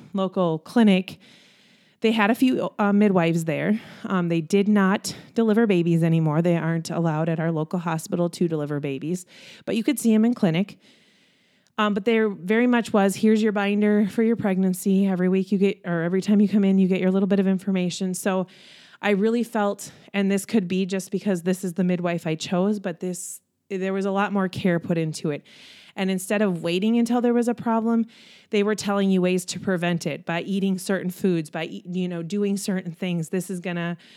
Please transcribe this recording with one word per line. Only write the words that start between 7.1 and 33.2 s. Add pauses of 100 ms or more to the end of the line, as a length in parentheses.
at
our
local
hospital
to
deliver
babies, (400)
but
you
could
see
'em
in
clinic. (1000)
Um,
but
there
very
much
was,
"Here's
your
binder
for
your
pregnancy.
Every
week
you
get,
or
every
time
you
come
in,
you
get
your
little
bit
of
information."
So (540)
I
really
felt, (200)
and
this
could
be
just
because
this
is
the
midwife
I
chose,
but
this, (300)
there
was
a
lot
more
care
put
into
it. (540)
And
instead
of
waiting
until
there
was
a
problem, (440)
they
were
telling
you
ways
to
prevent
it
by
eating
certain
foods,
by
eat-,
you
know,
doing
certain
things.